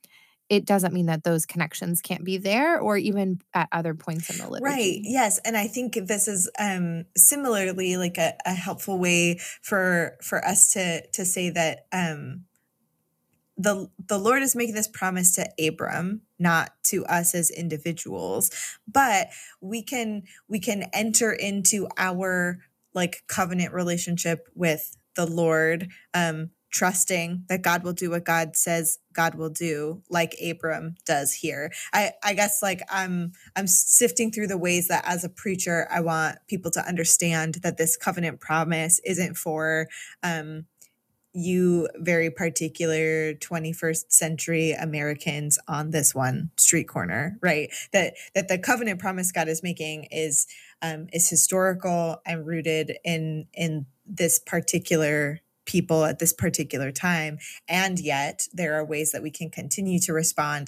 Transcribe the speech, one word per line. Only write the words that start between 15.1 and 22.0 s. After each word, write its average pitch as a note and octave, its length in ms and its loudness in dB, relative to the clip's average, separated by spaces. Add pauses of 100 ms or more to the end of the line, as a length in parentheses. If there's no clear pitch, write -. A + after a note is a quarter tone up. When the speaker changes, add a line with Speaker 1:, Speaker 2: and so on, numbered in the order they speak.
Speaker 2:
to F#3 120 -2 (160)
Abram, F3 580 -2 (180)
not E3+ 320 2 (140)
to - 200 0
us F3 300 2
as E3+ 160 0
individuals, E3+ 960 -4 (380)
but A3 400 4 (320)
we G#3 240 -6
can, G#3+ 400 -4 (240)
we G#3 120 -4
can G3+ 340 -4
enter A3 380 2
into G3+ 640 0
our, F3+ 640 0 (380)